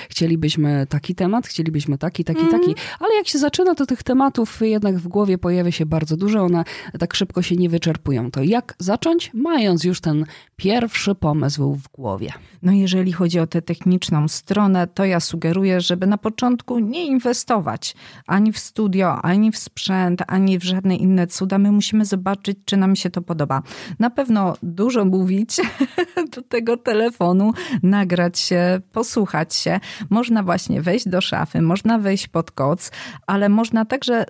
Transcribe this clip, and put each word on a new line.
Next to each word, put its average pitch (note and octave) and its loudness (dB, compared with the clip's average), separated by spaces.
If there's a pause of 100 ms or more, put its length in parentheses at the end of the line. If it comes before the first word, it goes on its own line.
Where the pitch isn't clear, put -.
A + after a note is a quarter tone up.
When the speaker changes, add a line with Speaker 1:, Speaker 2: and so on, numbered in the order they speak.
(100)
Speaker 1:
„Chcielibyśmy D3+ 0
taki D3 -2
temat, G3 0
chcielibyśmy D3+ -2
taki, F3 -4
taki, E3 -2
Speaker 2:
Mhm. E4 4
Speaker 1:
taki”. F4+ 2 (260)
Ale G#4+ 2
jak G#4 0
się D4 -2
zaczyna, D#4+ 2
to C#4 -2
tych - -2
tematów C4 0
jednak G#3 2
w E3+ -6
głowie F#3+ 2
pojawia F3 0
się D#3+ -2
bardzo D#3 -2
dużo. G3+ 2
One F3 2 (340)
tak F3 -4
szybko F#3 -2
się F3 0
nie F3+ 2
wyczerpują. D#3 0
To C3 -4
jak A3 0
zacząć, E4 0
mając A3 2
już F3+ 0
ten D#3 0 (320)
pierwszy G#3+ 0
pomysł D3 0
w C#3 -10
głowie? A2 -6 (300)
Speaker 2:
No, F3+ 4
jeżeli F#3 2
chodzi E3+ 0
o E3 2
tę E3 -2
techniczną E3+ 0
stronę, F#3+ 2
to F#3+ -2
ja F3+ 2
sugeruję, F3+ 0
żeby F3+ -2
na G#3 2
początku B3 -2
nie B3+ -2
inwestować A#3+ -2 (320)
ani G#3 2
w - -6
studio, F#3+ -2
ani G#3 2
w - -4
sprzęt, F3+ -2
ani F#3+ 2
w E3+ -8
żadne F#3 0
inne F#3 4
cuda. F#3+ -2
My G3+ 4
musimy G#3 2
zobaczyć, G3 -4
czy G3+ 0
nam F#3+ 4
się F3+ -2
to F3 -4
podoba. C#3+ -2 (360)
Na A#3 2
pewno A3 0
dużo G3+ 0
mówić F#3+ 0 (360)
<laughs> F4 -4
do B3 -14
tego A#3+ -2
telefonu, G#3+ 2 (300)
nagrać F3+ 2
się, F3+ 0 (120)
posłuchać G3+ -2
się. F3 -2 (300)
Można A3+ 2
właśnie F3 -2
wejść F#3 0
do F3+ 0
szafy, - -2
można G3 2
wejść G3 -2
pod E3 -4
koc, C#3+ -2 (360)
ale G3+ 0
można A3 2
także B3 -2